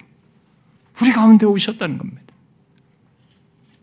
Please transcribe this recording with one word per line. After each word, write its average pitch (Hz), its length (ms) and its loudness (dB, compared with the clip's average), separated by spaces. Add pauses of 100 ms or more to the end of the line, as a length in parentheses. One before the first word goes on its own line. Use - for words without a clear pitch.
(1000)
우리 247 100 0
가운데 220 340 4
오셨다는 196 520 -4
겁니다. - 240 -16 (1600)